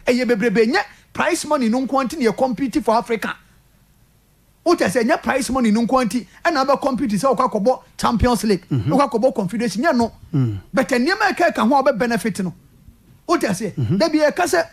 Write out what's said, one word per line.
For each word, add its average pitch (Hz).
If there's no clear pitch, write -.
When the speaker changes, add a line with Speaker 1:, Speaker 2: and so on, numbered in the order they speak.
Speaker 1:
ɛyɛ 254
bebrebe. 226
Ɛnyɛ 330
prize 320
money 294
no 240
nko 269
nti 294
na 233
yɛ -
compete 262
for 220
Africa. 226
Wote 349
sɛ 233
ɛnyɛ 254
prize 247
money 240
no 220
nko 254
nti, 220
ɛna 311
abɛ 269
compete 254
sɛ 233
wokɔ -
akɔbɔ 220
Champions 240
League, 208
Speaker 2:
Mm-hmm. 131
Speaker 1:
wokɔ 269
akɔbɔ 240
Confederation, 214
nyɛ 311
no. 233
Speaker 2:
Mm. 117
Speaker 1:
But 262
nneɛma 370
a 262
ɛka 330
ɛka 220
ho 285
a 262
wobɛ 262
benefit 226
no. 180
Wote 339
sɛ, 208
Speaker 2:
Mm-hmm. 135
Speaker 1:
da 330
bi 311
yɛka 302
sɛ, -